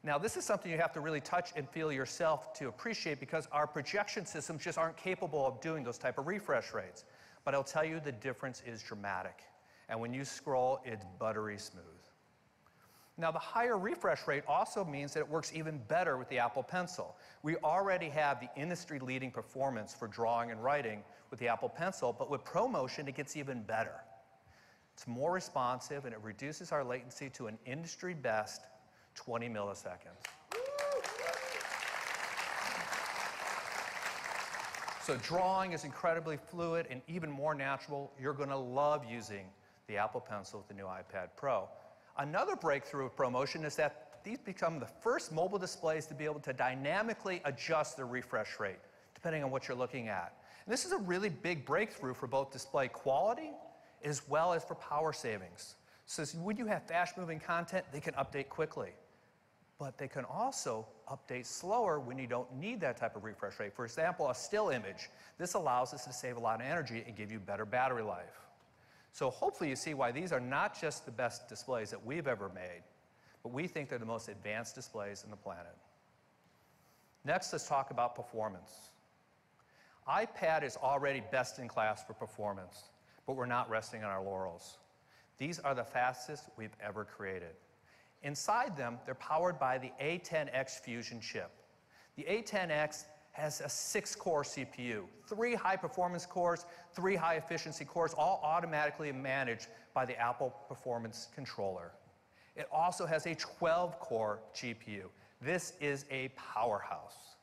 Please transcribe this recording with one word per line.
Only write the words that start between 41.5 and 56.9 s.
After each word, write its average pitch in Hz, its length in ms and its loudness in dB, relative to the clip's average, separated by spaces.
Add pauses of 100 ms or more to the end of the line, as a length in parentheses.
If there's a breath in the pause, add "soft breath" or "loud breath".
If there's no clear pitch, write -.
Another 196 380 0
breakthrough 139 480 0
with 127 120 -4
ProMotion 135 480 2
is 151 120 -2
that - 480 -2
these 220 160 -6
become 165 400 -2
the 117 60 -4
first - 460 0
mobile 185 280 4
displays 160 480 2
to 151 60 -10
be 147 120 -4
able 151 160 0
to 135 120 -4
dynamically 165 920 0
adjust 147 520 2
the 135 60 -4
refresh 120 560 -2
rate, 98 200 -2 (340 loud breath)
depending 160 300 0
on 131 80 0
what 131 160 -2
you're 123 100 -2
looking 131 320 -2
at. 92 240 -4 (320 loud breath)
And 208 80 0
this - 120 0
is 349 60 -2
a 381 60 2
really 190 320 2
big 160 360 -2
breakthrough 147 480 0
for 127 140 -4
both 135 240 2
display 131 380 0
quality 214 640 2 (520 loud breath)
as 147 240 -2
well 160 260 6
as 165 120 2
for 165 100 -6
power 151 380 0
savings. 95 600 -6 (300 loud breath)
So - 180 -4 (160)
when 208 180 -2
you 240 80 -2
have 190 220 0
fast-moving 170 520 0